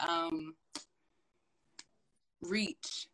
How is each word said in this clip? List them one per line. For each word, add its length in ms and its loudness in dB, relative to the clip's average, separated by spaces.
um, 460 0
reach, 720 0